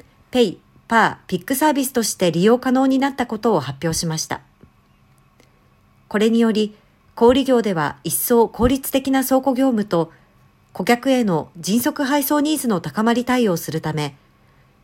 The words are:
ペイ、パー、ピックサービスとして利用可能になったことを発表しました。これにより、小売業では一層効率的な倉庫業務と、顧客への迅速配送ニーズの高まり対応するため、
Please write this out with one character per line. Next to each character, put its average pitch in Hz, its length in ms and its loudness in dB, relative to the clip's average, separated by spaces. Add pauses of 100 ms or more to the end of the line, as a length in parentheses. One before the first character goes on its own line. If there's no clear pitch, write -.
(320)
ペ 254 100 4
イ、 185 180 -2 (280)
パ 214 360 2
ー、 - 40 -20
ピ 185 80 -2
ッ 170 80 -8
ク 277 100 -4
サ 311 140 2
ー 302 60 4
ビ 269 100 -2
ス - 80 -8
と 240 100 -2
し - 140 -6
て 175 160 0
利 165 100 0
用 226 160 4
可 254 140 -2
能 262 160 2
に 262 100 2
な 277 120 0
っ 269 40 -10
た 247 140 -4
こ 220 100 -8
と 220 160 0
を 156 60 0
発 135 240 -8
表 165 120 -2
し 170 120 -4
ま 160 100 -4
し - 80 -6
た。 - 140 -6 (1700)
こ 208 100 -4
れ 214 100 2
に 226 120 2
よ 226 100 4
り、 214 240 -2 (400)
小 233 140 4
売 262 160 4
業 247 180 2
で 214 100 -2
は 151 300 -4
一 165 140 -6
層 233 320 2
効 226 180 0
率 269 240 -2
的 269 220 -2
な 269 120 2
倉 262 180 2
庫 269 120 0
業 262 120 0
務 220 180 0
と、 165 260 0 (600)
顧 185 140 -6
客 240 240 2
へ 254 120 2
の 165 340 -2
迅 180 220 -2
速 294 240 -2
配 277 220 0
送 294 160 0
ニ 302 160 0
ー - 20 -4
ズ - 80 -6
の 202 140 0
高 208 240 -4
ま 233 80 2
り 240 120 -2
対 247 240 0
応 175 80 0
す - 140 -8
る 156 100 -4
た 156 120 -4
め、 151 240 -6 (680)